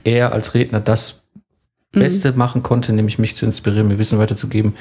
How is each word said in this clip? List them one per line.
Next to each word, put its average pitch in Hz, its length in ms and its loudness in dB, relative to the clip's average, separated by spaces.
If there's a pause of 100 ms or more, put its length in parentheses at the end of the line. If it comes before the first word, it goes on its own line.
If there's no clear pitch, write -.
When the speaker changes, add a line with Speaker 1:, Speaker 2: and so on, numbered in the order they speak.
Speaker 1:
er 120 300 2
als 110 200 -4
Redner 120 280 0
das - 420 -2 (720)
Speaker 2:
Mhm. 202 60 4
Speaker 1:
Beste 185 320 2
machen 123 280 0
konnte, 120 320 0
nämlich 107 240 0
mich 110 180 -2
zu 117 120 -4
inspirieren, 107 400 0
mir 101 100 2
Wissen 107 220 0
weiterzugeben. 107 600 0